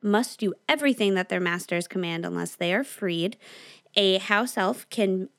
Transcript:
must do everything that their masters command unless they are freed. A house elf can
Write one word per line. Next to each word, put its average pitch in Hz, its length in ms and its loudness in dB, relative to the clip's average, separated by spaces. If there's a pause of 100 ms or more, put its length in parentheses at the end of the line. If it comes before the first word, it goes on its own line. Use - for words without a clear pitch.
must 214 400 0
do 196 120 0 (140)
everything 247 480 4
that 180 140 0
their 185 100 0
masters 175 480 -2
command 170 380 -4
unless 175 280 -4
they 175 200 0
are 254 100 0
freed. 175 540 -4 (580)
A 190 240 4
house 214 360 0
elf 190 360 -2
can 190 480 0